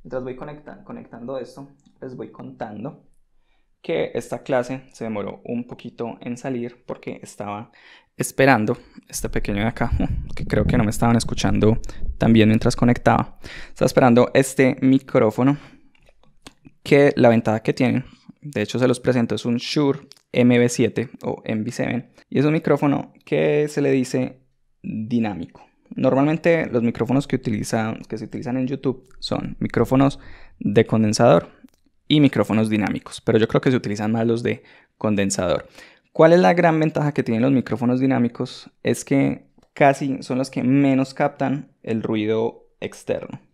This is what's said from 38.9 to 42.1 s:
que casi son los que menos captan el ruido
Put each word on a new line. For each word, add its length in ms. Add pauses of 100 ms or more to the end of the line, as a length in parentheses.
que 460 (220)
casi 500
son 160
los 100
que 140
menos 500
captan 680
el 180
ruido 800